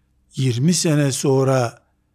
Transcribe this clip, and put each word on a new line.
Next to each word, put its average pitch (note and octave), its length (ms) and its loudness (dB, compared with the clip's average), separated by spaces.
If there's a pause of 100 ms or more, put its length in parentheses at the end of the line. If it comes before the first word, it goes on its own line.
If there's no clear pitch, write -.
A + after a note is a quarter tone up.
(360)
yirmi C3 380 0
sene D3 380 0
sonra C3 720 0 (320)